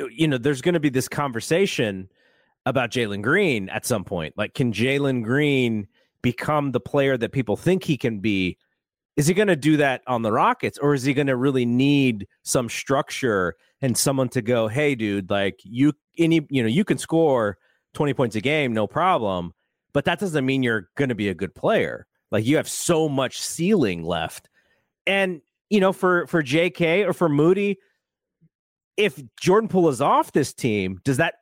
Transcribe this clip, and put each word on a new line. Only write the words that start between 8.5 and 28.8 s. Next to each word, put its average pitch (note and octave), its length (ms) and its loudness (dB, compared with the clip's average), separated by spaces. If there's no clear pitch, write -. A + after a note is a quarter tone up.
Is D3 120 2
he F3+ 60 2
gonna G3 200 2
do D3+ 220 2
that C#3 320 0
on A#2+ 140 0
the G#2+ 100 0
Rockets, D3+ 460 0
or D3 160 2
is B2 100 -2
he C#3 100 0
gonna C3+ 220 0
really C3 280 0
need B2+ 640 2
some B2 260 -2
structure A2 840 -2
and B2 140 0
someone C3 340 0
to B2 120 -2
go, A2+ 240 0
"Hey, C#3 300 0
dude, G2+ 340 -4
like, G2 320 0
you, C3+ 300 0
any, E3 320 2
you C3+ 120 0
know, A2+ 60 0
you D#3 160 2
can C3+ 140 0
score C3 600 0
twenty C#3+ 220 -2
points A#2 200 0
a A2 60 -2
game, C#3 320 0
no A2 160 0
problem, A2 640 -2
but C#3+ 140 0
that F3 120 0
doesn't D#3 260 -2
mean C3+ 200 0
you're A2 320 0
gonna C3 180 -2
be G2+ 140 -2
a F#2+ 60 -2
good F2 200 -8
player. A#2+ 540 -2
Like, G#2+ 140 0
you D3 100 4
have B2+ 120 -2
so D#3+ 400 0
much C3 320 -4
ceiling D3 600 0
left." E2 460 -6
And, F#3+ 340 -2
you G#3 80 4
know, F#3+ 140 4
for, F3+ 340 2
for E3 160 2
J D#3+ 280 2
K F3 340 0
or F3+ 80 0
for E3+ 160 0
Moody, F#3+ 500 2